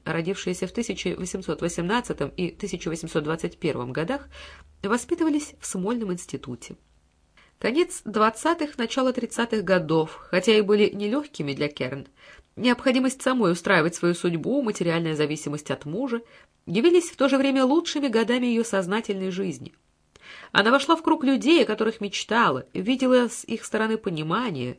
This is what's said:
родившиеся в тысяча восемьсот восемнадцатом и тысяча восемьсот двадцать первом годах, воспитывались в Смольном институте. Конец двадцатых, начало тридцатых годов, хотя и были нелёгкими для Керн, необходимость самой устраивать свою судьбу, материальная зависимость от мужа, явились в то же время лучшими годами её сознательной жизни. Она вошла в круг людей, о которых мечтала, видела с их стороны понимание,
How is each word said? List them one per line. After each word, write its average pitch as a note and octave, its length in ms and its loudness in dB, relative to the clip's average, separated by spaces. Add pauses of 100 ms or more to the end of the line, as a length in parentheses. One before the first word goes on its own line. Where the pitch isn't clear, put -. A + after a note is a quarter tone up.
родившиеся F3 640 -4
в F3+ 60 -10
тысяча F#3+ 440 -4
восемьсот F#3 460 -6
восемнадцатом E3+ 760 -2
и F3 140 -2
тысяча F#3 380 -8
восемьсот E3 360 -4
двадцать D#3+ 320 -4
первом B2+ 360 -4
годах, E3+ 360 -4 (540)
воспитывались D4 800 0
в - 60 -14
Смольном G3+ 460 -4
институте. - 640 -10 (840)
Конец D4 480 0
двадцатых, A3 720 0
начало B3+ 340 0
тридцатых A#3 520 -2
годов, D#3+ 540 2 (120)
хотя F#3 260 4
и G#3+ 60 6
были G#3 320 4
нелёгкими G#3 580 -4
для C#3+ 160 -2
Керн, C3+ 380 -6 (500)
необходимость B3+ 640 2
самой A#3+ 320 2
устраивать F3 420 2
свою F3 200 2
судьбу, F3 480 -2
материальная E3+ 520 0
зависимость D3+ 560 -4
от C3+ 140 -4
мужа, A#3 380 -4 (420)
явились E4 460 4
в - 60 -20
то C#4 120 4
же C4+ 80 4
время C4+ 300 4
лучшими D4 420 2
годами A#3 380 2
её A#3 180 2
сознательной F#3+ 640 -2
жизни. F3+ 440 -6 (800)
Она G#3 180 4
вошла C#4 260 4
в E4 60 -8
круг D#4+ 200 2
людей, C4 400 4
о G#3+ 40 2
которых A3 340 -2
мечтала, G3+ 720 0
видела B3+ 560 4
с - 160 -10
их A3 220 -6
стороны A3 320 0
понимание, D#3+ 800 -4